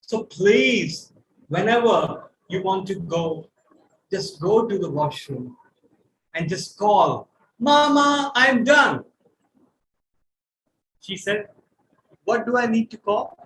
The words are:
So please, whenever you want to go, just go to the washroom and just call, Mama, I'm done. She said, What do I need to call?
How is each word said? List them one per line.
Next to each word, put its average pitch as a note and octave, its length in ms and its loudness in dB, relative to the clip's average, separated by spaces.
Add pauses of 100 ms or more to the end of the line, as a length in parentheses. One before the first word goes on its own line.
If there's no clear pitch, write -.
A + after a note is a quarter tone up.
So - 220 -6
please, G#3+ 880 0 (360)
whenever G3 840 0 (160)
you F#3 160 -6
want F#3+ 240 -2
to F#3+ 80 -6
go, E3 540 -6 (640)
just - 280 -8
go G3+ 280 2
to G3+ 100 -4
the E3+ 120 -4
washroom C#3 680 -6 (760)
and E3 140 -6
just F3+ 300 -8
call, G3 520 2 (300)
Mama, C#4+ 760 4
I'm B3+ 280 2
done. C4+ 400 2 (2000)
She G3 160 -12
said, G3+ 300 -4 (760)
What A3+ 220 -2
do A#3+ 120 -2
I A#3+ 100 2
need A3+ 240 0
to - 60 -18
call? - 480 -4